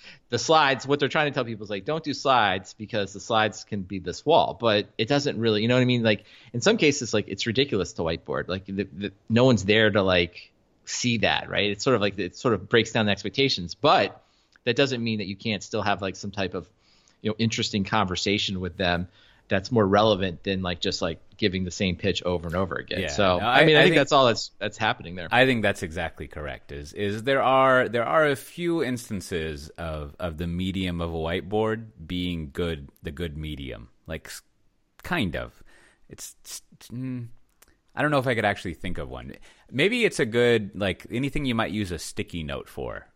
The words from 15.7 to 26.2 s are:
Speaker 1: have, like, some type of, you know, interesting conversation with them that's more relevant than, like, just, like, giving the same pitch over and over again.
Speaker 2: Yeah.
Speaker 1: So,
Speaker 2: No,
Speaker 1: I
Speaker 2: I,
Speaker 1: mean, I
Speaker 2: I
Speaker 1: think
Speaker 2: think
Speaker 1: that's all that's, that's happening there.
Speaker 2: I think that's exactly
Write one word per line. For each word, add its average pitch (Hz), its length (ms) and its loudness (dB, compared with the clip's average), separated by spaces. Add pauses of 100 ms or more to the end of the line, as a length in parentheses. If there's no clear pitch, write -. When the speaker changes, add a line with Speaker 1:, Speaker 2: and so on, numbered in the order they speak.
Speaker 1:
have, 101 200 0
like, 95 140 -6
some 101 160 -12
type 95 220 -4
of, 90 140 -10 (540)
you 110 80 -2
know, - 80 -6
interesting 110 460 0
conversation 101 760 0
with 90 180 -8
them 87 300 0 (400)
that's 101 240 -2
more 110 160 4
relevant 98 560 4
than, 95 180 -2
like, 90 200 -4
just, 98 200 -4
like, 82 200 -4 (160)
giving 95 260 -2
the 90 80 -4
same 92 240 0
pitch 90 300 -2
over 85 240 -4
and 82 80 -4
over 95 180 -2
again. - 280 -6
Speaker 2:
Yeah. 85 40 -4
Speaker 1:
So, 92 320 2
Speaker 2:
No, 101 80 -2
Speaker 1:
I 127 140 4
Speaker 2:
I, 151 40 8
Speaker 1:
mean, 156 120 6
I - 20 8
Speaker 2:
I 151 60 8
Speaker 1:
think 180 80 6
Speaker 2:
think 151 80 6
Speaker 1:
that's 135 100 0
all 135 160 6
that's, 117 320 0
that's 104 180 -6
happening 107 380 -4
there. 87 160 -10
Speaker 2:
I 123 160 6
think 123 160 2
that's 101 220 0
exactly 80 420 -8